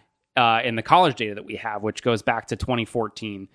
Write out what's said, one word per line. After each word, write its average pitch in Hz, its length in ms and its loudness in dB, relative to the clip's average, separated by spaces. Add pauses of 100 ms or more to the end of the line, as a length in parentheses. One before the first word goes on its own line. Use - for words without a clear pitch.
(360)
uh, 117 280 4
in 117 100 -2
the 110 80 -4
college 165 320 6
data 107 220 -4
that - 80 -12
we 107 120 -12
have, 104 260 -8
which 107 200 -4
goes 117 200 0
back 113 260 -2
to 120 80 -6
twenty 117 280 -2
fourteen, 104 720 -8